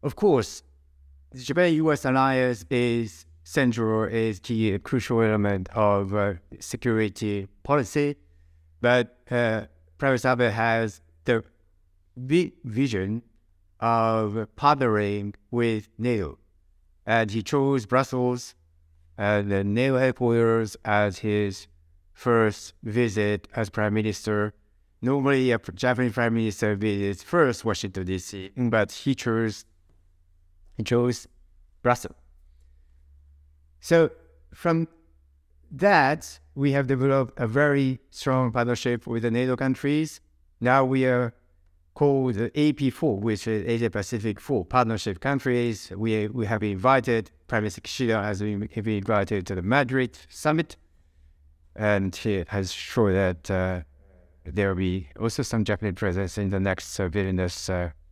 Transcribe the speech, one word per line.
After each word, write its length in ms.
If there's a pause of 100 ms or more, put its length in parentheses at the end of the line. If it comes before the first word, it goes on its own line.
Of 140
course, 480 (680)
the 80
Japan 340
U 180
S 140
alliance 640
is 560 (180)
central, 600
is 340
key, 320
a 80
crucial 420
element 520
of, 400
uh, 220 (260)
security 840 (160)
policy, 520 (640)
but, 380 (120)
uh, 360 (320)
Prime 140
Minister 180
Abe 240
has 480 (240)
the 180 (840)
big 280 (100)
vision 600 (580)
of 760
partnering 800 (160)
with 460
nato. 400 (680)
And 240
he 140
chose 420
Brussels 680 (640)
and 340
the 140
nato 320
headquarters 880
as 340
his 480 (460)
first 600 (100)
visit 720
as 140
Prime 240
Minister. 600 (480)
Normally, 500
a 80
pr-, 120
Japanese 420
Prime 220
Minister 400
visits 480
first 420
Washington, 400
D 140
C, 360
but 360
he 240
chose, 500 (1120)
he 60
chose 440 (540)
Brussels. 340 (1600)
So 320 (420)
from 340 (840)
that, 680 (160)
we 160
have 160
developed 500
a 100
very 520 (120)
strong 400
partnership 560
with 160
the 80
nato 260
countries. 640 (400)
Now 240
we 200
are 280 (600)
called 400
the 240
A 140
P 180
four, 280
which 280
is 200
Asia 220
Pacific 500
Four 260
Partnership 540
Countries. 760
We, 320
we 180
have 160
invited, 680 (160)
Prime 160
Minister 180
Kishida 400
has 180
been, 340
have 120
been 120
invited 500
to 80
the 60
Madrid 560 (120)
summit, 460 (1000)
and 400
he 320
has 240
sure 420
that, 380
uh, 300 (640)
there 240
will 60
be 320 (120)
also 240
some 200
Japanese 320
presence 420
in 120
the 100
next, 400
uh, 100
Vilnius, 600
uh, 220 (200)